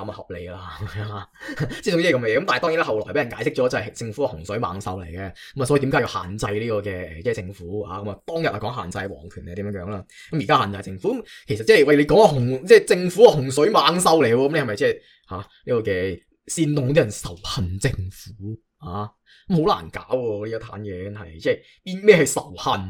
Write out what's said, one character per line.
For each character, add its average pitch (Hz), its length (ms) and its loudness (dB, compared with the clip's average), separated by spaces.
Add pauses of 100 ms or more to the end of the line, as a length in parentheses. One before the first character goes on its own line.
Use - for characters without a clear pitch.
噉 107 60 -10
啊 104 40 -8
合 95 220 -12
理 87 120 -10
啦， 90 320 -14
<laughs> 104 1000 -8
即 202 100 -2
係 - 20 0
總 170 80 4
之 180 60 2
係 165 60 4
噉 123 60 2
嘅 117 80 -4
嘢。 113 120 2
噉 185 80 -6
但 - 100 0
係 - 40 0
當 170 100 0
然 165 80 0
啦， 156 60 2
後 110 140 -2
來 104 60 -6
畀 - 100 -6
人 127 140 0
解 117 140 -8
釋 156 100 2
咗 127 160 2
就 131 80 -2
係 104 140 -4
政 113 220 -8
府 143 100 -2
嘅 127 40 0
洪 80 180 -8
水 104 120 -4
猛 98 220 -4
獸 95 240 -6
嚟 - 20 -12
嘅， 92 280 -8 (220)
噉 135 60 -2
啊， 123 40 0
所 143 120 4
以 139 40 2
點 135 100 0
解 147 100 2
要 110 60 0
限 95 300 -6
制 113 100 -4
呢 107 220 -2
個 104 120 0
嘅， 90 420 -6
即 120 60 0
係 - 40 0
政 95 200 -8
府 92 280 -8
啊？ 95 180 -8
噉 104 120 -8
啊， - 140 -12
當 165 160 -4
日 147 60 0
啊 107 120 -4
講 117 220 -6
限 87 100 -8
制 104 60 -8 (160)
皇 80 160 -16
權 85 160 -16
係 87 100 -12
點 101 120 -6
樣 104 40 -6 (100)
樣 92 80 -8
啦， 98 160 -8 (260)
噉 156 100 -2
而 - 40 -4
家 139 140 2
限 101 140 -2
制 98 80 -10
政 95 180 -10
府， 208 160 -2
噉 226 100 -8 (220)
其 196 100 -2
實 - 80 -6
即 220 80 8
係， 156 120 8
喂， 147 120 6
你 147 80 4
講 - 100 4
個 214 120 10
洪-， 131 380 0
即 220 100 8
係 - 100 8
政 180 240 2
府 190 140 4
嘅 233 80 12
洪 135 200 0
水 147 180 4
猛 175 140 4 (160)
獸 165 240 6
嚟 113 100 4
喎， - 20 4
噉 135 180 4
你 160 60 2
係 139 60 0
咪 107 100 -4
即 139 100 0
係， 117 120 2 (320)
吓， 92 80 -8
呢 87 80 -10 (200)
個 120 160 0
嘅 95 400 -2 (260)
煽 147 280 0
動 135 180 0
啲 - 40 4
人 123 120 4
仇 - 340 -10
恨 95 360 -4
政 87 120 0 (200)
府 104 460 -12 (200)
啊？ 110 320 -10 (380)
噉 165 200 2
好 190 120 0
難 82 120 -14
搞 - 100 -10
喎， 113 460 -4
呢 113 40 -8
一 113 40 -6
壇 104 260 -12
嘢 95 220 -10
真 101 100 -10
係， 85 260 -16
即 139 100 -2
係 - 100 2 (240)
邊， 185 200 -10
咩 208 140 8
係 143 160 2
仇 - 240 -6
恨 131 160 -2 (160)